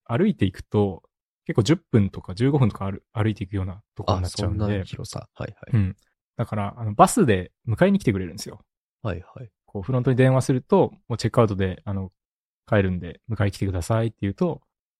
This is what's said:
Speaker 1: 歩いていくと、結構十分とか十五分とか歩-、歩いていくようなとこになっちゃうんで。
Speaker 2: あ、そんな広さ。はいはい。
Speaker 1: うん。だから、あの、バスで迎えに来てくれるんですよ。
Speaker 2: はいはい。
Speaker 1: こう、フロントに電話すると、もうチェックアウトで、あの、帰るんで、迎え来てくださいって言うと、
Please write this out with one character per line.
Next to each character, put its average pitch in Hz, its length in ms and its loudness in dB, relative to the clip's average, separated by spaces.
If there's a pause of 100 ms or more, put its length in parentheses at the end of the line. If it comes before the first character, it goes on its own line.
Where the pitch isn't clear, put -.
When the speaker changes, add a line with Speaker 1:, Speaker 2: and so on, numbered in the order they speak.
Speaker 1:
歩 131 240 0
い 208 80 0
て 101 100 2
い 92 60 0
く - 100 -18
と、 101 420 0 (420)
結 165 100 -6
構 110 80 4
十 139 140 4
分 101 320 2
と - 120 -12
か 90 140 -14
十 123 160 2
五 147 80 2
分 127 100 4
と - 80 -6
か 98 140 -6
歩-、 98 100 -12 (120)
歩 110 160 0
い 107 40 -2
て 101 120 -8
い - 20 -12
く - 80 -10
よ 92 80 -2
う - 20 -4
な 92 160 -12 (140)
と - 80 -12
こ 104 120 0
に 92 60 -2
な 90 60 -2
っ - 40 -6
ち 104 120 -4
ゃ 90 40 -2
う 90 40 -2
ん 107 60 -4
で。 104 80 -2
Speaker 2:
あ、 - 20 -2
そ 104 60 -2
ん 101 60 -2
な 92 40 -6
広 - 260 -12
さ。 - 240 -12
は - 140 -10
い - 80 -16
は - 120 -20
い。 - 60 -6
Speaker 1:
う 120 40 2
ん。 95 180 0 (400)
だ 117 100 -4
か - 120 -8
ら、 104 200 -6
あ 117 60 -10
の、 107 100 -4
バ 143 140 8
ス 202 180 2
で 95 280 0 (140)
迎 120 200 4
え 202 40 4
に 196 80 2
来 - 40 -4
て 120 80 2
く 98 80 -2
れ 92 60 -6
る 82 80 -10
ん - 40 -14
で - 60 -14
す - 60 -14
よ。 - 100 -18 (420)
Speaker 2:
は 101 140 -4
い 90 60 -10
は - 220 -20
い。 113 60 -18 (160)
Speaker 1:
こ - 140 -10
う、 - 20 -6
フ 127 120 -4
ロ 123 80 0
ン - 20 -6
ト 135 80 2
に 120 60 2
電 131 160 6
話 131 80 4
す - 120 -2
る 127 80 0
と、 165 300 4 (160)
も 117 80 -4
う - 20 -6
チ - 100 -2
ェ - 20 2
ッ - 40 -4
ク - 60 4
ア 117 60 6
ウ - 20 0
ト 104 80 -2
で、 92 300 -2
あ 101 80 -6
の、 95 180 -6 (560)
帰 104 160 4
る 92 80 0
ん 90 80 -4
で、 85 300 -12
迎 104 180 0
え 98 40 0
来 - 60 -16
て - 80 -4
く 95 60 -2
だ 90 100 -4
さ 113 220 0
い 117 40 -2
っ 110 40 -4
て - 100 -20
言 98 100 -2
う - 20 -10
と、 175 280 -4 (380)